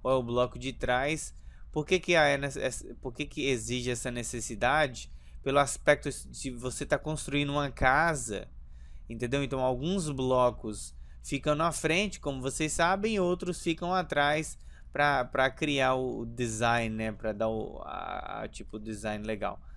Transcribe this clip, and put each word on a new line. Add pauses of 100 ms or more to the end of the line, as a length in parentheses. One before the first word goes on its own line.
ou
é
o
bloco
de
trás. (380)
Por
que
que
há
essa,
por
que
que
exige
essa
necessidade? (320)
Pelo
aspecto (180)
de
você
tá
construindo
uma
casa, (600)
entendeu?
Então,
alguns
blocos (280)
ficam
na
frente,
como
vocês
sabem,
e
outros
ficam
atrás (340)
pra,
pra
criar
o
design,
né?
Pra
dar
o,
a,
a,
tipo,
design
legal. (140)